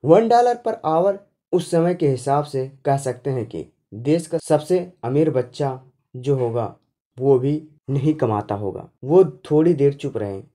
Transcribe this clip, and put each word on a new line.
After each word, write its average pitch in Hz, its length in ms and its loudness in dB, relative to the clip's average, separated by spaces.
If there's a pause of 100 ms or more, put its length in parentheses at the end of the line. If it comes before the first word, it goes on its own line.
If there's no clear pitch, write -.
वन 208 240 6
dollar 240 280 4 (100)
per 226 80 -4 (100)
hour 180 320 2 (340)
उस 180 200 -2
समय 175 240 2
के 170 120 0
हिसाब 139 360 0
से 135 280 -6 (140)
कह 139 120 2
सकते 135 320 -6
हैं 127 160 -4
कि 80 220 -10 (260)
देश 143 340 -2
का 165 100 -6
सबसे 175 560 -2 (100)
अमीर 143 280 0
बच्चा 127 520 -4 (320)
जो 131 200 -2
होगा, 117 400 -4 (440)
वो 135 200 4
भी 147 280 -2 (220)
नहीं 143 240 0
कमाता 107 420 -2
होगा। 98 340 -8 (140)
वो 170 200 6
थोड़ी 160 500 2
देर 143 200 2
चुप 139 240 -8
रहे 98 260 -6 (120)